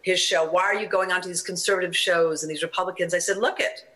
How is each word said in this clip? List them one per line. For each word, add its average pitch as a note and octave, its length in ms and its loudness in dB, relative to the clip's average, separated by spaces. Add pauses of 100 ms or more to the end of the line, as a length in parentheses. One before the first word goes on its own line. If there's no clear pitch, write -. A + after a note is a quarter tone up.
his F3+ 180 0
show? E3+ 240 2
Why E3+ 200 2
are G3+ 120 2
you G#3+ 120 -4
going F#3 260 0
on F3+ 80 0
to F3+ 80 -8
these E3+ 120 -4
conservative F3+ 540 -2
shows E3 480 2
and D#3 80 -6
these D3+ 120 -4
Republicans?" F3+ 500 -2
I F3 60 2
said, G3 180 0
"Look A#3 240 0
it." - 240 -4 (100)